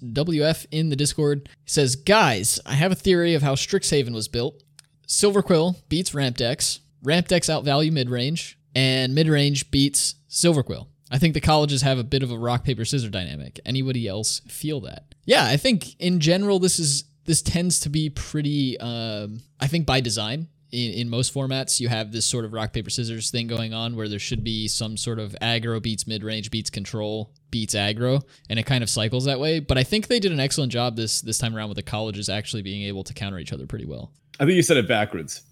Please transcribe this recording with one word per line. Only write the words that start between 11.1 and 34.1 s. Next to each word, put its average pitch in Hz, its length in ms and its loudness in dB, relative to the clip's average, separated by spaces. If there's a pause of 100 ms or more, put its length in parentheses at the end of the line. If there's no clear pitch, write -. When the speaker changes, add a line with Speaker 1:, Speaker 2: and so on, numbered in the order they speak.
Speaker 1:
I 135 80 0
think 160 160 4
the 147 60 -2
colleges 147 420 4
have 135 160 4
a 120 60 0
bit 135 180 0
of 123 80 -2
a 117 80 -8
rock, 120 240 0
paper, 113 220 -2
scissor 120 260 0
dynamic. 73 540 -8
Anybody 127 420 -2
else 104 420 -4
feel 151 340 -6
that?" - 320 -16 (100)
Yeah, 202 220 4
I 117 100 4
think 220 420 0
in 180 220 2
general 185 380 4
this 180 200 2
is, 143 260 -2 (200)
this 160 160 2
tends 170 400 0
to - 80 -4
be 156 220 0
pretty, 143 720 -2
um, 113 580 -6 (220)
I 135 60 2
think 156 200 0
by 135 160 2
design. 117 460 -4 (240)
In, 120 220 -2
in 117 160 -4
most 120 240 -2
formats, 135 460 -2
you 117 80 0
have 110 240 -4
this 110 120 -2
sort 117 220 -2
of 107 80 -10
rock, 110 180 -4
paper, 110 160 -4
scissors 113 420 -4
thing 117 160 -2
going 113 280 -4
on 117 200 -6
where 110 140 -4
there 104 100 -6
should 107 240 -4
be 110 260 -4
some 110 280 -4
sort 113 220 -4
of 104 240 -8
aggro 113 400 -2
beats 110 240 -4
mid-range, 110 440 -6
beats 110 200 -4
control, 107 600 -6 (200)
beats 110 240 -2
aggro, 113 480 2 (260)
and 110 100 -2
it 110 60 0
kind 127 180 2
of 107 60 -4
cycles 120 380 0
that 139 120 0
way. 156 220 0
But 139 160 0
I 127 80 4
think 208 220 0
they 240 120 2
did 190 140 2
an 147 80 0
excellent 131 320 0
job 120 240 -2
this, 113 240 -2
this 113 160 -4
time 113 180 -2
around 107 140 -6
with 101 80 -10
the 101 60 -4
colleges 107 480 -6
actually 104 320 -4
being 101 220 -6
able 98 200 -6
to - 80 -14
counter 98 260 -8
each - 140 -10
other 65 140 -8
pretty - 180 -8
well. - 280 -12 (280)